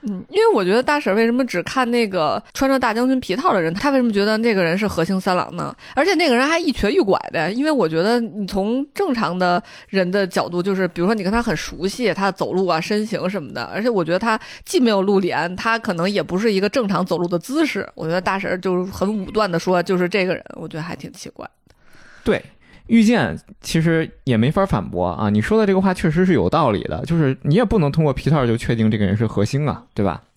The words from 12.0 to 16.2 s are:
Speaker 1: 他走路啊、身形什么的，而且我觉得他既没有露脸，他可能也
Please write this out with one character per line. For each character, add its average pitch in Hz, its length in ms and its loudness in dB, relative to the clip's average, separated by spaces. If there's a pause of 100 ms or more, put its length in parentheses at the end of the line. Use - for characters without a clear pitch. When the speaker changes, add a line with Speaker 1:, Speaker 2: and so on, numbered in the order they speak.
Speaker 1:
他 196 200 0
走 131 200 -4
路 185 140 0
啊、 165 140 0
身 214 260 -2
形 185 240 -4
什 196 100 -6
么 123 120 -12
的， 120 140 -8
而 165 140 -8
且 240 80 0
我 202 160 0
觉 156 60 -4
得 180 80 0
他 220 180 0 (280)
既 359 160 0
没 240 100 4
有 196 120 2
露 196 180 2
脸， 175 340 -2
他 226 240 -2
可 220 160 -4
能 170 160 0
也 202 100 0